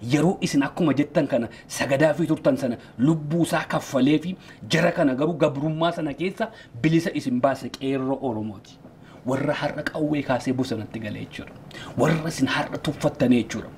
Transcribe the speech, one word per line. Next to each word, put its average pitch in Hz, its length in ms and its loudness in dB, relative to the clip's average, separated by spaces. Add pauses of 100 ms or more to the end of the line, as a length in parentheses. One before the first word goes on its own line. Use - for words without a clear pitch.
(120)
yeroo 156 300 4
isin 151 200 2
akkuma 143 300 2
jettan 147 340 2
kana 117 220 0 (280)
sagadaa 139 380 2
fi 160 120 0
turtan 147 300 2
sana 120 200 -2 (220)
lubbuu 151 440 2
isaa 156 260 0
kaffalee 147 500 2
fi 180 180 -4 (320)
jara 170 240 4
kana 143 220 2
garuu 156 300 0
gabrummaa 156 480 0
sana 151 220 -6
keessa 196 360 -4 (320)
bilisa 160 320 4
isin 123 260 -2
baase 131 280 0 (100)
qeerroo 135 420 -2
Oromooti. 107 580 -6 (480)
Warra 139 280 0
har'a 147 280 -4
qawwee 151 400 -2
kaasee 127 300 0
bosonatti 117 480 -4
galee 107 240 -8
jechuudha. - 280 -14 (460)
Warra 160 300 2
isin 131 180 0
har'a - 320 -2
tuffattanii 127 640 2
jechuudha. 107 340 -8